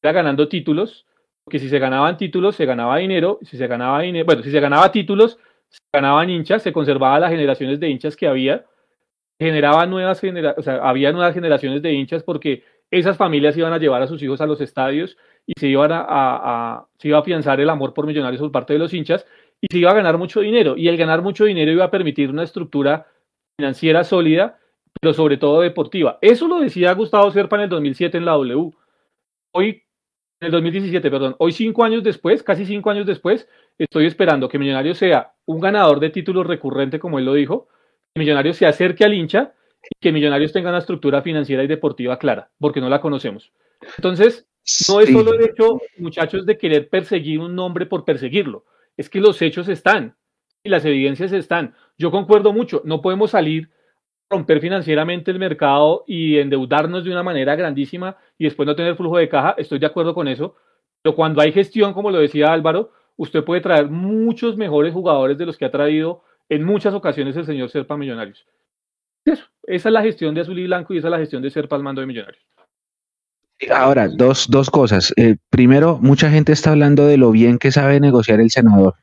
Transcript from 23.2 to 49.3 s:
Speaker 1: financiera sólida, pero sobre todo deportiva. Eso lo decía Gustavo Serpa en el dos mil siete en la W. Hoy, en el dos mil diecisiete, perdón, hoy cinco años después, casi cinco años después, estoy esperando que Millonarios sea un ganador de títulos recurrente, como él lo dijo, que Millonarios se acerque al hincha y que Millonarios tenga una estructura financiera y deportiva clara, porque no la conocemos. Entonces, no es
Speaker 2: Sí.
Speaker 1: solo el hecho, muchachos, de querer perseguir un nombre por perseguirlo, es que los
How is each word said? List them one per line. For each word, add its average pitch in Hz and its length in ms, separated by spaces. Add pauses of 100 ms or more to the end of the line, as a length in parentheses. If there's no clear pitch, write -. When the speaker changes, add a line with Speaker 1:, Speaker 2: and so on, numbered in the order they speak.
Speaker 1:
financiera 156 460
sólida, 175 560 (420)
pero 160 120
sobre 147 240
todo 147 240
deportiva. 175 600
Eso 240 260
lo 349 120
decía 180 340
Gustavo 208 380
Serpa 202 260
en 208 60
el 196 60
dos 165 120
mil 139 140
siete 175 220
en 170 80
la 170 80
W. 143 380 (840)
Hoy, 202 300 (580)
en 175 40
el 165 60
dos 165 100
mil 165 100
diecisiete, 180 400
perdón, 135 280
hoy 170 120
cinco 226 320
años 226 200
después, 208 380
casi 190 240
cinco 202 240
años 208 160
después, 190 440 (280)
estoy 156 280
esperando 156 420
que 143 120
Millonarios 139 380
sea 165 360 (120)
un 160 140
ganador 185 400
de 156 100
títulos 180 380
recurrente, 139 520
como 156 200
él 131 60
lo 135 80
dijo, 147 340 (460)
que 160 60
Millonarios 151 360
se 185 100
acerque 175 380
al 208 100
hincha 190 400 (300)
y - 160
que 165 140
Millonarios 147 400
tenga 180 160
una 175 100
estructura 139 420
financiera 139 420
y 139 40
deportiva 127 500
clara, 117 320 (100)
porque 147 200
no 127 80
la 139 140
conocemos. 127 500 (460)
Entonces, 190 500 (400)
no 202 140
es 220 60
Speaker 2:
Sí. 262 60
Speaker 1:
solo 226 200
el 226 160
hecho, 226 320 (160)
muchachos, 170 480
de 214 120
querer 151 300
perseguir 160 520
un 175 160
nombre 180 300
por 185 200
perseguirlo, 139 580 (340)
es - 120
que 190 120
los 208 200